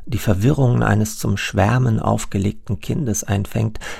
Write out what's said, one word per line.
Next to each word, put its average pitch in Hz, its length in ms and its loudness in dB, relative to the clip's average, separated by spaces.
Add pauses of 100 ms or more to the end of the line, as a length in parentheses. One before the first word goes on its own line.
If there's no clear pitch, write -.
die - 100 -4
Verwirrungen 120 680 2
eines 107 360 2
zum 107 180 0
Schwärmen 113 640 2
aufgelegten - 800 -2
Kindes 160 420 -2
einfängt, 107 580 -2 (200)